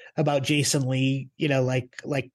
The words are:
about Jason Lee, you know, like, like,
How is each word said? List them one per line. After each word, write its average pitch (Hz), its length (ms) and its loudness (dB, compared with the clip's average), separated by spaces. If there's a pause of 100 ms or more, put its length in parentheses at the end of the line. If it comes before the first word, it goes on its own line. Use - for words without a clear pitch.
(180)
about 143 260 2
Jason 147 440 2
Lee, 131 480 0
you 156 120 -2
know, 135 140 2
like, 127 280 -2 (140)
like, 135 300 -4